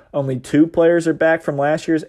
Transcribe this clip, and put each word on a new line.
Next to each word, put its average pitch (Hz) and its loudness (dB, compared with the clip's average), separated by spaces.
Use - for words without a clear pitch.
only 135 -4
two 147 2
players 165 2
are 160 0
back 160 0
from 147 -6
last 147 -2
year's 160 -2